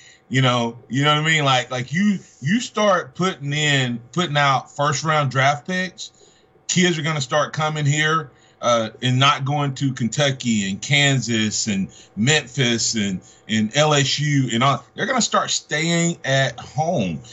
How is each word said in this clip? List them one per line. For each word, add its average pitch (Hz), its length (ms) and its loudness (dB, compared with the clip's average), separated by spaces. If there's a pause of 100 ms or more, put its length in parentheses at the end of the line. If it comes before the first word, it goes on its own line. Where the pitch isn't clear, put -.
(280)
You 131 140 0
know, 120 340 0 (120)
you 135 160 0
know 151 100 4
what 151 100 0
I - 20 0
mean? 156 180 2
Like, 127 260 2
like, 127 220 -6
you, 196 260 2 (220)
you 170 180 0
start 196 560 0
putting 170 380 -2
in, 135 480 0 (100)
putting 160 260 -2
out 139 380 2
first 147 300 0
round 151 260 2
draft 139 380 0
picks, 185 420 -6 (560)
kids 175 320 2
are 151 40 -4
gonna 156 180 -2
start 147 320 0
coming 156 340 -2
here, 151 460 0 (280)
uh, 113 300 2 (120)
and 127 180 2
not 143 240 4
going 143 300 -2
to 135 180 -2
Kentucky 123 760 0
and 98 140 -6
Kansas 120 840 0
and 98 200 -2 (280)
Memphis 120 800 0
and, 101 240 -2 (280)
and 107 280 0
L 151 180 4
S 139 240 0
U 139 340 0
and 117 120 0
all. 139 200 0 (120)
They're - 100 -4
gonna 254 160 0
start 160 280 0
staying 170 760 -2
at 135 340 0
home. 135 640 -4 (120)